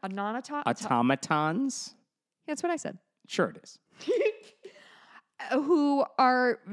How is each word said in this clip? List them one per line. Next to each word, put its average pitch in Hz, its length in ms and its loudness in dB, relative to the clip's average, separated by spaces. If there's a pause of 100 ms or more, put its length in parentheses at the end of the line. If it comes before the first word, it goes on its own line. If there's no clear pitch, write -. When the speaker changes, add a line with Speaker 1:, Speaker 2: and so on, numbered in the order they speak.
Speaker 1:
autonoto-, 214 600 -6
auto- - 200 -2
Speaker 2:
Automatons? 165 1080 0 (520)
Speaker 1:
That's 302 160 -6
what 349 80 0
I 330 60 0
said. - 200 -10 (300)
Speaker 2:
Sure - 220 0
it - 140 -14
is. - 160 -20 (280)
Speaker 1:
<laughs> 403 60 2 (1400)
Who 285 500 4 (140)
are 254 420 4 (140)